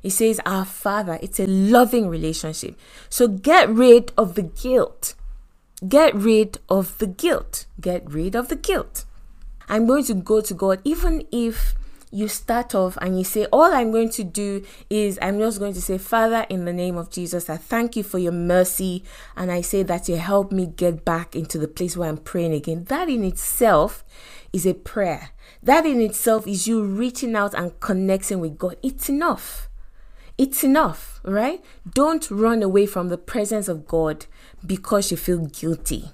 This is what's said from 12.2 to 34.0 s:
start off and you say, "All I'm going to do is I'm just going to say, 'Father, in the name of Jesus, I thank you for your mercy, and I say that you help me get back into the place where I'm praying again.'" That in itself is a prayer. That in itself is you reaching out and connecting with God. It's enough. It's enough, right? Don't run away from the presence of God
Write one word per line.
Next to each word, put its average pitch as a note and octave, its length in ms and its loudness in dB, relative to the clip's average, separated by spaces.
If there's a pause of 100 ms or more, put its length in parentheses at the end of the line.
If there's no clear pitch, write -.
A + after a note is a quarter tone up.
start A#3+ 460 -2
off F#3 260 0
and F#3 180 0
you F#3 60 0
say, G#3 220 -2
"All E4 280 6
I'm A#3+ 160 2
going A3+ 200 2
to A3+ 120 -6
do G3+ 400 -4 (260)
is G#3 320 0
I'm G3 180 -2
just A3 200 0
going G3 160 -4
to F#3 80 -6
say, F#3 160 -4
'Father, A3+ 500 0
in F#3 160 -4
the F3 80 -4
name F3+ 240 -2
of E3+ 140 -8
Jesus, F3 400 -6
I D#3 60 -6
thank A#3 400 -4
you G#3+ 80 -4
for F#3 140 -6
your F3 140 -2
mercy, F3+ 680 0 (340)
and F3+ 140 -4
I F3 100 -2
say G3 220 -2
that F#3 260 -4
you E3+ 80 0
help G3 360 0
me F#3 140 -2
get E3 380 -2
back E3+ 300 -4
into D#3+ 240 -6
the D3+ 100 -2
place F3+ 280 -6
where F3 120 -2
I'm D3+ 100 -6
praying E3+ 340 -4
again.'" D#3+ 320 -4
That E4 240 -2
in A#3+ 160 0
itself F#3 800 2 (480)
is F3+ 140 -2
a F#3 80 2
prayer. - 560 -6 (320)
That D#4 220 6
in C#4 160 2
itself A3 460 0
is G3+ 220 -4
you A3+ 160 0
reaching A3+ 500 -4
out G3+ 200 -2
and F3 260 -6
connecting F#3+ 580 0
with D#3+ 180 -6
God. F3+ 260 -6
It's - 260 -6
enough. C#4+ 600 -4 (680)
It's C4+ 240 0
enough, C4+ 600 0
right? A3+ 380 -2 (300)
Don't D#4 380 2
run A3 320 0
away G3 240 4
from F3+ 220 -4
the F3 100 -4
presence G#3 500 -4
of D#3+ 200 -8
God D#3 380 -2 (380)